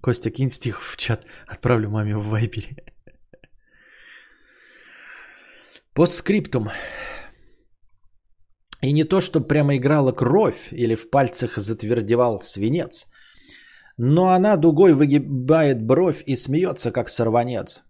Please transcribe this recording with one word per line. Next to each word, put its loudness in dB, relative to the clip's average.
Костя, -2
кинь -4
стих -6
в -12
чат, -4
отправлю -2
маме -2
в -6
Вайбере. -4
Постскриптум. 0
И 0
не 2
то, 2
чтоб -2
прямо 2
играла 2
кровь 0
или 0
в -12
пальцах 0
затвердевал 0
свинец, -6
но 2
она 4
дугой 6
выгибает 2
бровь 2
и -2
смеется, -2
как -4
сорванец. -2